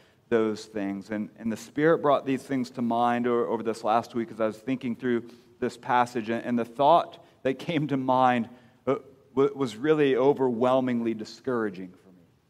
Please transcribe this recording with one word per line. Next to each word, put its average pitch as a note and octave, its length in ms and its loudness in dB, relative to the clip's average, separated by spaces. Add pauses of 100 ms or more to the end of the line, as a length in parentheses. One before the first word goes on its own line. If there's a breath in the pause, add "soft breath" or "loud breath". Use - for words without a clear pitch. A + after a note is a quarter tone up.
(280 soft breath)
those A2 360 0
things. G2 460 -8
And, G#2+ 280 -6
and A2+ 140 -6
the G#2 40 -6
Spirit D#3 420 2
brought C#3 280 2
these C3 160 -2
things B2+ 300 -4
to B2+ 100 -6
mind A#2+ 440 2
o-, A#2+ 200 2
over A2 160 -4
this A2 220 -6
last A2+ 300 0
week A#2 160 -6
as G#2+ 100 -10
I A2 60 0
was G#2+ 100 -4
thinking B2+ 400 -6
through A#2 320 -2 (320 loud breath)
this A#2+ 160 -4
passage. B2 540 -2
And, A#2 140 -4
and A#2+ 140 -2
the A#2 60 0
thought C#3+ 540 2 (240 soft breath)
that C3+ 160 -2
came D3+ 300 -2
to C#3+ 80 0
mind, B2+ 520 2 (380 loud breath)
uh, C3 100 2 (380)
wa-, C3+ 200 4
was B2+ 220 -4
really C#3+ 400 2
overwhelmingly B2+ 960 2
discouraging G#2+ 760 -6
for F#2 200 -20
me. F2+ 160 -20 (260)